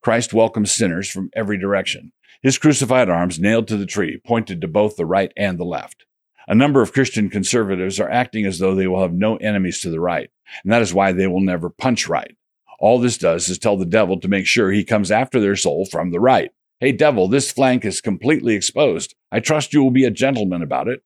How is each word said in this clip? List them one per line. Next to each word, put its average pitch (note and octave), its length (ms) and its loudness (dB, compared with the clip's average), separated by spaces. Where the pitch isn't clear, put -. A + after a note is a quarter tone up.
Christ A#2 320 -2
welcomes A2 380 2
sinners F#2+ 380 -2
from F#2 240 -10
every G#2 240 -4
direction. G2 540 -4
His C3 160 2
crucified B2+ 520 2
arms E2+ 300 0
nailed G#2+ 300 2
to G#2+ 80 -2
the G2+ 80 -4
tree F2+ 400 -4
pointed G#2+ 360 -2
to F2+ 60 -6
both G#2 280 0
the E2+ 100 -4
right F2+ 320 0
and F#2+ 200 -2
the F2 60 -6
left. - 420 -10
A G#2 80 0
number C3+ 260 6
of G2 100 2
Christian A2+ 380 0
conservatives G2 680 -2
are - 100 -2
acting A2 360 -2
as F2+ 140 -4
though F#2+ 160 2
they F#2+ 120 0
will F#2 140 0
have F2 120 0
no G#2 240 0
enemies F#2+ 440 -2
to F2+ 80 -6
the E2 120 -4
right, E2+ 280 -2
and G2 100 0
that A#2 80 4
is F2+ 120 -2
why G2 180 4
they F#2+ 160 0
will F2+ 120 0
never F2+ 300 0
punch - 400 -2
right. - 260 -4
All A#2+ 200 4
this A#2+ 180 0
does F2 300 0
is F2+ 120 -6
tell G2+ 180 0
the F#2 80 -4
devil F#2+ 340 0
to F#2 80 -6
make G2 200 0
sure G2 240 2
he G2+ 120 0
comes G2+ 280 -2
after B2 280 0
their G2+ 160 2
soul F2+ 300 -2
from E2+ 260 -4
the F2 80 -4
right. A#2 320 2
"Hey, C3+ 100 2
devil, A#2 360 2
this C3 240 0
flank B2+ 340 0
is F#2+ 160 -6
completely A2+ 540 0
exposed. G2+ 600 -2
I G#2+ 80 0
trust D3+ 320 -2
you D3 100 4
will C3 100 4
be C3 120 4
a A#2+ 80 2
gentleman G#2 500 -2
about C2+ 280 -4
it." B2+ 160 -8